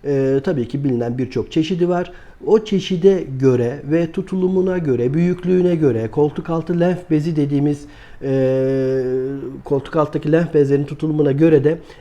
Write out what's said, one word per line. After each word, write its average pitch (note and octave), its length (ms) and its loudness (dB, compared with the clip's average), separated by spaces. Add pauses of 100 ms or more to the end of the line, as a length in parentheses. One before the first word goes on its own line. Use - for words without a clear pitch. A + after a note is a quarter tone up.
e, C3+ 380 2
tabii F3+ 240 -2
ki C#3+ 160 -6
bilinen A#2+ 340 -2
birçok B2 340 -4
çeşidi E3+ 380 0
var. F3 220 -2 (340)
O G#3+ 180 2
çeşide F#3+ 600 2 (160)
göre B2+ 420 2 (100)
ve E3 200 0
tutulumuna F#3 680 -2
göre, C3 360 0
büyüklüğüne F3+ 640 2
göre, A#2+ 360 2
koltuk D3 380 -2
altı E3 300 -2
lenf F3+ 320 0
bezi D#3 240 0
dediğimiz, C#3+ 500 0 (360)
e, C3 800 0 (600)
koltuk C#3 320 -4
alttaki D3+ 360 0
lenf E3 220 2
bezlerinin C#3+ 320 4
tutulumuna D3+ 460 0
göre D3+ 320 4
de D#3 140 2 (240)